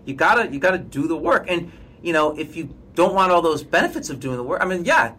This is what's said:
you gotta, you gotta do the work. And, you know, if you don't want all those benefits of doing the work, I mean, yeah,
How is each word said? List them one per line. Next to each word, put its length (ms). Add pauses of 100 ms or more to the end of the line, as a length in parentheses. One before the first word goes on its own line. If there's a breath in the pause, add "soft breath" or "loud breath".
you 80
gotta, 360
you 80
gotta 200
do 280
the 100
work. 320
And, 220 (320 loud breath)
you 120
know, 220
if 200
you 180 (200)
don't 200
want 160
all 120
those 200
benefits 460
of 100
doing 200
the 40
work, 200
I 20
mean, 220
yeah, 320